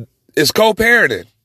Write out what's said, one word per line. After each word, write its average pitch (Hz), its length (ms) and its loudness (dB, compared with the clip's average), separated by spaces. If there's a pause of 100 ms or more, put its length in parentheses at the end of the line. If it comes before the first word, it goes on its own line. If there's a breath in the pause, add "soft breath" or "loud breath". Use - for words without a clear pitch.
(360)
it's 147 160 -2
co-parenting. 214 760 0 (180)